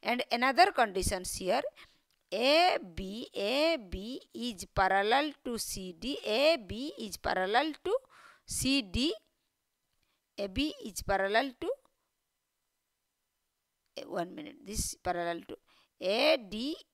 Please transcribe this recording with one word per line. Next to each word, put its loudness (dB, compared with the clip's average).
And 0
another 6
conditions 0
here, 0
A 4
B, -8
A 0
B -8
is -6
parallel 4
to -4
C -8
D, -6
A 4
B -8
is -10
parallel 0
to 0
C 0
D, -2
A -2
B -2
is -10
parallel 2
to, -2
eh, -12
one -6
minute, -14
this -6
parallel -4
to -12
A 2
D -4